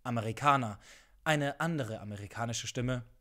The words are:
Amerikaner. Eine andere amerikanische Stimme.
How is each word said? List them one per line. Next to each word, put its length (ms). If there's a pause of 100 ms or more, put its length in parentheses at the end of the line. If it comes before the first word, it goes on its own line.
Amerikaner. 760 (440)
Eine 360
andere 400
amerikanische 640
Stimme. 400 (160)